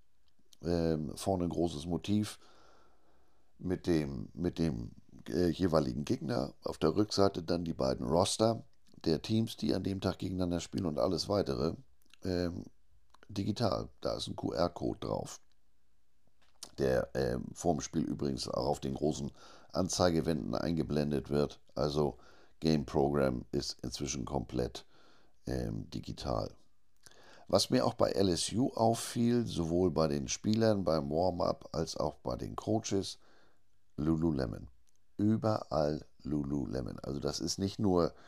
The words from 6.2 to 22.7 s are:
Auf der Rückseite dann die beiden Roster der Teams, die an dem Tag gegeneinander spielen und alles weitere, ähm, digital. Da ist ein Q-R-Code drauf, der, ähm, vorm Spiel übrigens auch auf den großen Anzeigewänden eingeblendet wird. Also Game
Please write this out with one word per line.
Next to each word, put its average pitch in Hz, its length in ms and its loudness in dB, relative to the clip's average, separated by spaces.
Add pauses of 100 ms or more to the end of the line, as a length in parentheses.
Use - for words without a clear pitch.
Auf - 140 -4
der 80 180 2
Rückseite 98 480 4
dann 87 200 0
die 85 100 -2
beiden 65 320 0
Roster 107 580 4 (400)
der 80 180 2
Teams, 110 340 0
die - 180 0
an 95 100 -2
dem 98 160 -2
Tag 95 180 0
gegeneinander 90 400 0
spielen 95 280 -4
und 76 120 -2
alles 80 300 2
weitere, 82 460 0 (500)
ähm, 87 400 -2 (640)
digital. 101 600 -2 (120)
Da 57 160 -2
ist - 100 -6
ein - 80 -8
Q-R-Code - 640 -2
drauf, - 420 -6 (1400)
der, 65 360 2
ähm, 64 380 -2
vorm 82 280 0
Spiel 78 220 -2
übrigens 69 460 -2
auch - 180 -2
auf 71 140 0
den 67 140 -4
großen 69 360 -2 (420)
Anzeigewänden 80 840 0
eingeblendet 73 760 0
wird. 71 300 0 (160)
Also 73 420 0 (400)
Game 78 260 2